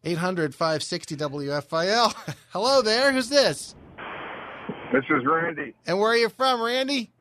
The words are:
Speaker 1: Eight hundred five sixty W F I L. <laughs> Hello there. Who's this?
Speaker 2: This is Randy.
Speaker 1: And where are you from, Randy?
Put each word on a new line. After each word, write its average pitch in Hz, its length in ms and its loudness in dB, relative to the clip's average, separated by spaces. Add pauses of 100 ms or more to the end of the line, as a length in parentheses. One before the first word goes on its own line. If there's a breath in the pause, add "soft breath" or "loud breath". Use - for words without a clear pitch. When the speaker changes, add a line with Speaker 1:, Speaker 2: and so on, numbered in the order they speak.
Speaker 1:
Eight 165 160 -2
hundred 175 340 -2
five 160 300 -2
sixty 165 320 -8
W 143 400 -6
F 143 180 -6
I 165 140 2
L. 220 260 4 (200)
<laughs> - 200 -18
Hello 254 300 4
there. 240 280 4
Who's 254 180 0
this? 254 440 2 (1200)
Speaker 2:
This 135 160 2
is 135 160 0
Randy. 156 480 -2 (140)
Speaker 1:
And 180 120 0
where 220 120 4
are 233 60 4
you 233 120 4
from, 254 320 0
Randy? 254 600 -2